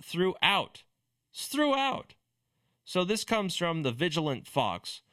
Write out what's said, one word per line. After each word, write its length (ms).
throughout. 800
It's 160
throughout. 680
So 180
this 180
comes 320
from 280
the 100
Vigilant 540
Fox, 560